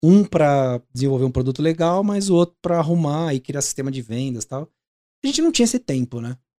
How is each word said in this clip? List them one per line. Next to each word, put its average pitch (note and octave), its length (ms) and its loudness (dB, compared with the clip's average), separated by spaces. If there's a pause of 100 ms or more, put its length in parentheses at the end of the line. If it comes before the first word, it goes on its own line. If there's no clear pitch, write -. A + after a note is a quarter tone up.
um F#3+ 220 6
pra C#3 560 2 (140)
desenvolver C3 300 0
um C3 60 0
produto B2+ 300 -2
legal, E3 420 0
mas G3+ 280 -2
o F3+ 40 4
outro E3+ 280 2
pra E3+ 160 0
arrumar D#3+ 560 0
e C3 60 -4
criar C#3+ 200 -8
sistema C3+ 300 -6
de C3 100 -8
vendas A#2+ 440 -8
e - 40 -14
tal. C#3 220 -10 (520)
A C4+ 40 -4
gente C#4+ 160 -2
não E4 100 2
tinha A#3+ 120 2
esse A#3+ 140 0
tempo, B2+ 420 -4
né? B2 180 -10 (200)